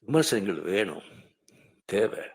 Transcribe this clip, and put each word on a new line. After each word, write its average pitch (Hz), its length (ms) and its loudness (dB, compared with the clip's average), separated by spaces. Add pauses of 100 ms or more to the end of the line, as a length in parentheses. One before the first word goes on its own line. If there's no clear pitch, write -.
விமர்சனங்கள் 110 540 2
வேணும், 92 420 -2 (840)
தேவை. 104 460 -2